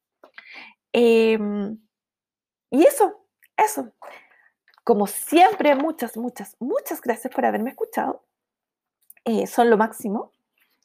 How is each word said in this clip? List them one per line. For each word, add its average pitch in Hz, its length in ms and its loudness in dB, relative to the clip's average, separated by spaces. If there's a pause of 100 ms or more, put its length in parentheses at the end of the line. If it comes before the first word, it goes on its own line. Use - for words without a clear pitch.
(920)
Em, 220 840 2 (920)
y 277 140 4
eso, 427 420 2 (300)
eso. 285 360 -2 (920)
Como 196 220 2
siempre, 339 680 2
muchas, 277 420 -4
muchas, 240 420 -12
muchas 320 420 -6
gracias 233 320 -6
por 254 120 -4
haberme 214 260 -2
escuchado. - 540 -8 (1000)
Eh, 202 220 -2
son 233 240 2
lo 220 60 6
máximo. 220 560 -4 (520)